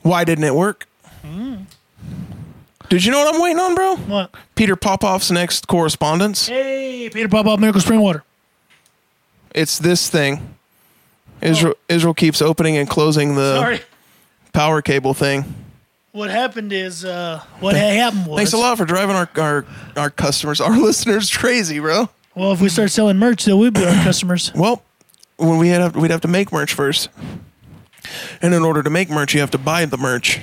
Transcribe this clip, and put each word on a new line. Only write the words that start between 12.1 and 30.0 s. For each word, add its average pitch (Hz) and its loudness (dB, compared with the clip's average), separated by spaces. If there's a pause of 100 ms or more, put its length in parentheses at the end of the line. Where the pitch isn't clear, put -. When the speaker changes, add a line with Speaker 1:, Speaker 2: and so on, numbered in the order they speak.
Speaker 1:
keeps 156 2
opening 160 2
and 143 -2
closing 151 2
the 139 0
Speaker 2:
Sorry. 233 -2 (760)
Speaker 1:
power 156 2
cable 135 0
thing. 139 -2 (580)
Speaker 2:
What 208 -8
happened 220 -4
is, 185 -6
uh, 175 -8 (180)
what 196 0
Speaker 1:
Th- 196 4
Speaker 2:
ha-, 208 2 (140)
happened 202 -2
was 151 -4
Speaker 1:
Thanks 208 0
a 220 2
lot 240 2
for 202 0
driving 190 0
our, 175 -2
our, 147 -2 (300)
our 147 -2
customers, - -2
our 127 2
<laughs> 226 4
listeners 214 2
crazy, 196 0
bro. 165 0 (260)
Speaker 2:
Well, 190 0
if 175 0
we 196 4
start 202 0
selling 208 2
merch, 226 2
then 196 6
we'd 226 4
be 202 2
our 175 4
customers. 180 0
Speaker 1:
<clears throat> - -4
Well, 214 0 (540)
when 165 2
we 170 4
had, 175 2
we'd 160 2
have 165 -2
to 170 -2
make 190 0
merch 151 -2
first. 139 -2 (1300)
And 175 2
in 165 2
order 156 2
to 147 -2
make 170 0
merch, 151 -2
you 147 4
have 143 0
to 156 -2
buy 156 0
the 131 -6
merch. 127 -2